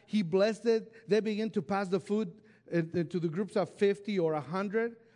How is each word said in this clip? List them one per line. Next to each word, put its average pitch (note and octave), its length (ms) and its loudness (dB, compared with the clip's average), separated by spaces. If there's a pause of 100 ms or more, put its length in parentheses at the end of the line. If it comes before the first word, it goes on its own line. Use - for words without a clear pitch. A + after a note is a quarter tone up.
he G#3 160 0
blessed G3 440 2
it. - 440 -2
They G#3 100 6
began G#3+ 320 -2
to G#3 100 0
pass G3 260 -2
the F#3 120 0
food, G3+ 320 -2 (400)
uh, E3+ 60 2
uh, E3+ 260 0
to F3 160 -4
the E3 80 -2
groups F3 280 -4
of F#3 200 0
fifty G3+ 440 0
or D#3+ 140 2
a D3+ 80 -2
hundred G3+ 560 -4 (180)